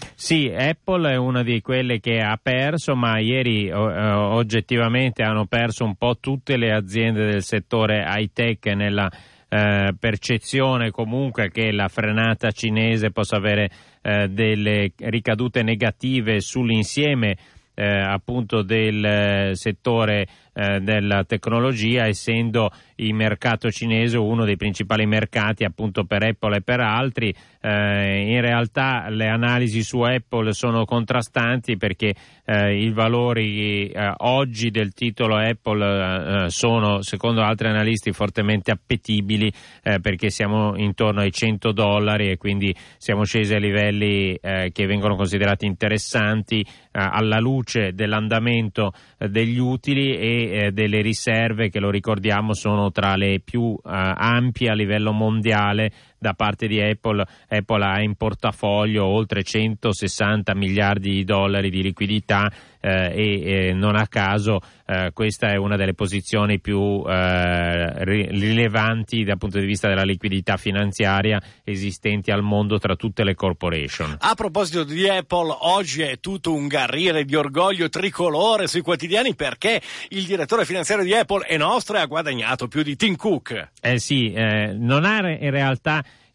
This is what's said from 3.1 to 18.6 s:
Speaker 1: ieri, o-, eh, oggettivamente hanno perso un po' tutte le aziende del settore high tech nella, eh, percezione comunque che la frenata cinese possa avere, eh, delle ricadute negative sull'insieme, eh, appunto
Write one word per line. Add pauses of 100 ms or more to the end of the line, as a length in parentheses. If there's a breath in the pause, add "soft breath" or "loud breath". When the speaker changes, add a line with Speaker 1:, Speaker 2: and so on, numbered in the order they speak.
Speaker 1:
ieri,
o-,
eh,
oggettivamente
hanno
perso
un
po'
tutte
le
aziende
del
settore
high
tech
nella, (400 loud breath)
eh,
percezione
comunque
che
la
frenata
cinese
possa
avere, (320 loud breath)
eh,
delle
ricadute
negative
sull'insieme, (380 soft breath)
eh,
appunto